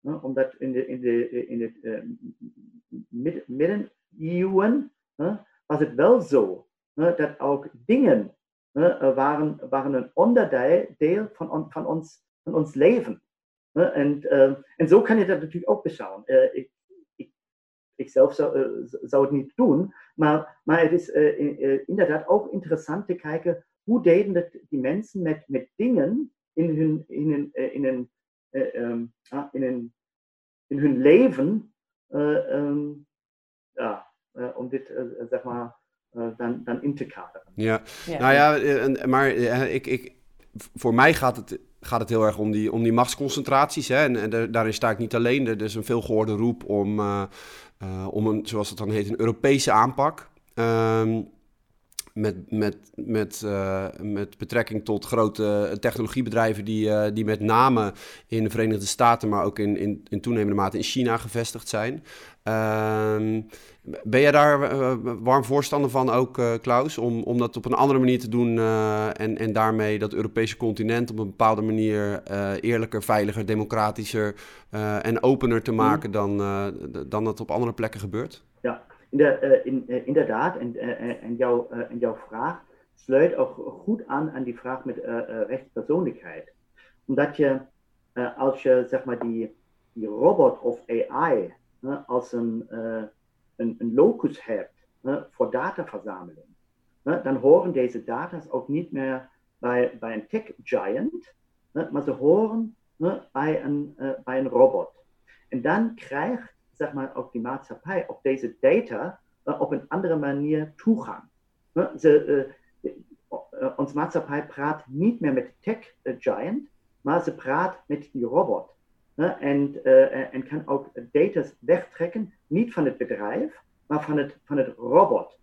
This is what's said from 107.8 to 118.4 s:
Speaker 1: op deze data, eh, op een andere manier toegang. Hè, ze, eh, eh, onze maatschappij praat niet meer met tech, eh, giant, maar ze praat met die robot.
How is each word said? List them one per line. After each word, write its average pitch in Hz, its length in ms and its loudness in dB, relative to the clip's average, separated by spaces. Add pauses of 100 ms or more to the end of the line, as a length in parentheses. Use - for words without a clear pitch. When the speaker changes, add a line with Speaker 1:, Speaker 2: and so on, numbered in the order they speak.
Speaker 1:
op - 160 -14
deze 131 360 -2
data, 156 600 0 (240)
eh, - 180 -4
op - 100 -4
een 135 160 -6
andere 170 280 -2
manier 147 600 -2
toegang. - 480 -2 (500)
Hè, 165 120 0 (120)
ze, 151 260 6 (580)
eh, - 100 -8 (380)
eh, - 460 -8
onze 143 200 -6
maatschappij 147 500 -4
praat 147 420 -6
niet 180 320 -2
meer 147 140 0
met 127 260 -4
tech, - 420 -8
eh, 127 180 -6
giant, 190 500 -4 (320)
maar 170 220 0
ze - 120 -6
praat - 520 -4
met 143 240 -8
die 120 140 -4
robot. - 460 0 (440)